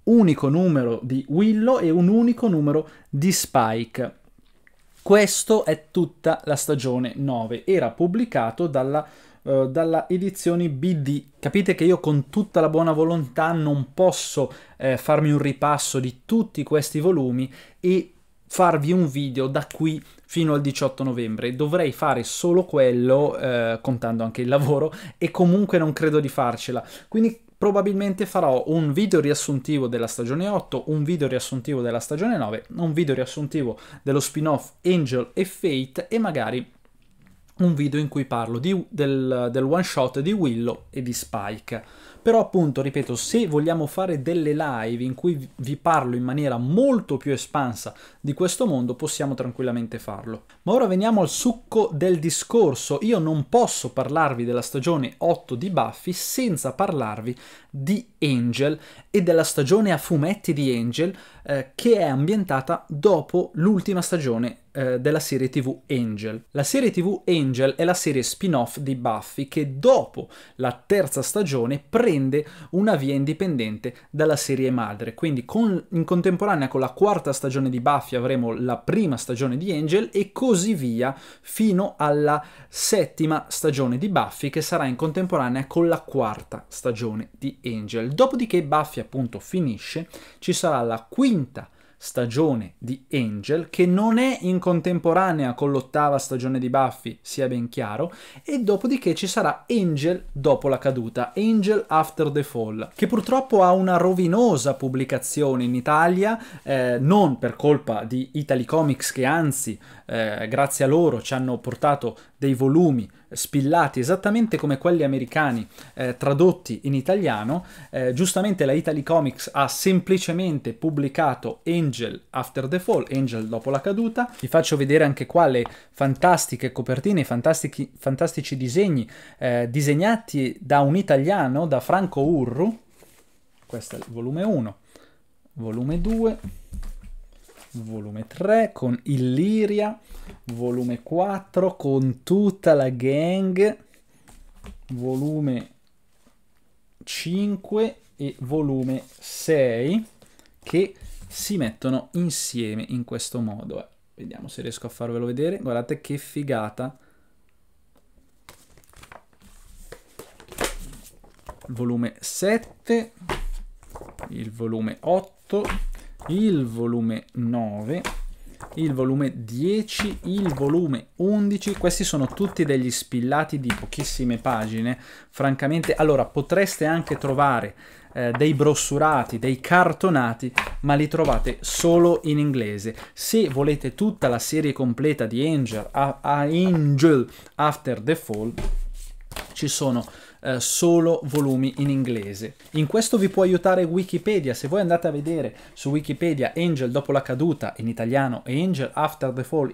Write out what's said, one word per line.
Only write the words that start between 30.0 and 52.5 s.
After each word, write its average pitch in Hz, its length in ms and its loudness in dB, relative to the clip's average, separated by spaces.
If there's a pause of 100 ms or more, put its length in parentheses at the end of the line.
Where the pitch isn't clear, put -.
stagione 131 420 -4
otto, 180 380 -4
un 151 180 0
video 147 240 0
riassuntivo 127 520 -4
della 117 200 -2
stagione 196 380 -2
nove, 110 260 -4 (120)
un 170 160 -2
video 147 220 0
riassuntivo 131 640 -4 (240)
dello 139 160 2
spin-off 151 540 -2 (120)
Angel 135 500 0
e 185 100 0
Fate 139 640 -4
e 226 100 -2
magari 127 480 -2 (920)
un 175 160 4
video 147 260 0
in 151 80 -2
cui 143 160 -2
parlo 117 340 -4
di, 175 300 -2
del, 131 640 0
del 131 120 0
one 160 180 2
shot 139 380 -2
di 165 120 0
Willow 123 560 -2
e 135 140 -8
di 123 100 -6
Spike. 107 960 -10 (140)
Però 226 160 6
appunto, 160 440 2
ripeto, 135 340 -4
se 226 300 0
vogliamo 156 400 0
fare 175 340 -4
delle 160 320 0
live 120 500 -2
in 127 120 -4
cui 147 420 -2
vi 135 200 -6
parlo 135 400 0
in 123 60 -2
maniera 131 360 -2
molto 185 580 2
più 139 160 -2
espansa 123 640 -4 (260)
di 143 140 -4
questo 180 320 0
mondo, 123 280 0
possiamo 143 380 -4
tranquillamente 120 680 -6
farlo. 110 460 -12 (180)
Ma 180 100 0
ora 247 140 4
veniamo 196 360 2
al 156 80 2
succo - 600 0
del 170 280 2
discorso. 156 840 0